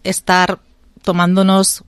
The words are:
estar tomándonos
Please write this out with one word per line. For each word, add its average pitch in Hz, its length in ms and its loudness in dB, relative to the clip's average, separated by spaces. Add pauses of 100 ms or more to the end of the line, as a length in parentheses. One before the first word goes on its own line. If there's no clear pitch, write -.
estar 185 560 -2 (440)
tomándonos 190 840 0